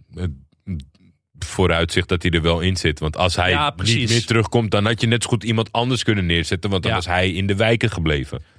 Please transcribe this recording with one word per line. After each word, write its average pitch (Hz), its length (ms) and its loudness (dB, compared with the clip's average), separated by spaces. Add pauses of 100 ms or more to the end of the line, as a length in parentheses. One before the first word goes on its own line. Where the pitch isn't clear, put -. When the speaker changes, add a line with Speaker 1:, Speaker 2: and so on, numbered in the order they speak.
(180)
Speaker 1:
eh, 87 60 -8 (1200)
vooruitzicht 85 640 0
dat 87 120 0
hij 87 100 0
er 82 100 2
wel 85 180 2
in 92 180 0
zit. 78 220 0
Want 78 180 -4
als 90 180 0
hij 90 140 2
Speaker 2:
Ja, 117 160 2
Speaker 1:
niet 147 100 -4
Speaker 2:
precies. 113 360 0
Speaker 1:
meer 117 140 2
terugkomt, 113 460 2
dan 104 140 2
had 113 160 0
je 117 60 2
net 117 160 2
zo - 60 -4
goed 117 140 0
iemand 110 280 -2
anders 120 320 0
kunnen 101 220 2
neerzetten. 85 440 0
Want 95 140 0
dan - 80 0
Speaker 2:
Ja. 110 60 0
Speaker 1:
was 90 100 -4
hij 90 240 2
in 95 160 -2
de 98 80 2
wijken 113 360 4
gebleven. 76 500 -2 (180)